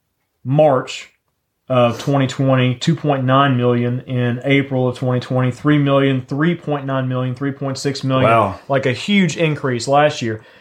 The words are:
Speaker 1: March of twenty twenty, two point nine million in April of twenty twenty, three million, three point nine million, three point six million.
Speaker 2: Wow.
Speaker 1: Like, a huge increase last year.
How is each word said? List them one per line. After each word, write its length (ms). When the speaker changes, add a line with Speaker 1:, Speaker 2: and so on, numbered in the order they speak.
Speaker 1:
March 680
of 320
twenty 260
twenty, 500
two 200
point 280
nine 320
million 440
in 440
April 440
of 100
twenty 220
twenty, 320
three 260
million, 480
three 280
point 320
nine 220
million, 260
three 180
point 260
six 240
million. 280
Speaker 2:
Wow. 280
Speaker 1:
Like, 180
a 60
huge 440
increase 500
last 360
year. 220